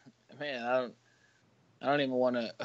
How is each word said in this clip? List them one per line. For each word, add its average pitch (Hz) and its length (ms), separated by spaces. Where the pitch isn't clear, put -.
man, 135 240
I 127 180
don't, 113 120
I - 60
don't 143 140
even 131 120
wanna 123 380